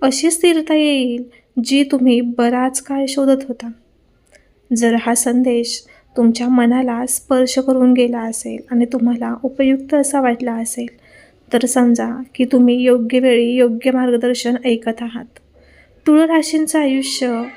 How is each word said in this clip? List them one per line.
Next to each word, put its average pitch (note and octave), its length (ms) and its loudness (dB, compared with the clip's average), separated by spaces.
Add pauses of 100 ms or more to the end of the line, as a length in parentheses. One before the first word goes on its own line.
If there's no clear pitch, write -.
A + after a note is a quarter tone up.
अशी C4+ 300 0
स्थिरता E4 440 2
येईल, C4+ 480 0 (400)
जी C4+ 200 2
तुम्ही B3+ 380 2
बराच B3 600 -2
काळ C#4 260 -4
शोधत C4+ 400 0
होता. A#3 240 -10 (1040)
जर A#3 260 2
हा A#3 140 -2
संदेश A#3+ 680 -2 (340)
तुमच्या A#3 320 2
मनाला B3 560 2
स्पर्श B3+ 540 -2
करून C4 340 2
गेला A#3+ 260 0
असेल A3+ 380 -8 (140)
आणि A#3+ 140 2
तुम्हाला A#3+ 580 -2
उपयुक्त C4+ 500 0
असा C#4 280 0
वाटला A#3+ 320 -2
असेल, A#3 340 -8 (640)
तर B3 120 0
समजा A#3+ 560 0 (140)
की B3+ 100 0
तुम्ही B3 360 4
योग्य B3 380 2
वेळी A#3+ 340 2
योग्य A#3+ 380 2
मार्गदर्शन B3 640 0 (100)
ऐकत A3+ 360 -2
आहात. A#3+ 240 -12 (840)
तुळ D4+ 140 6
राशींचं D#4+ 580 0
आयुष्य C4 640 -2 (140)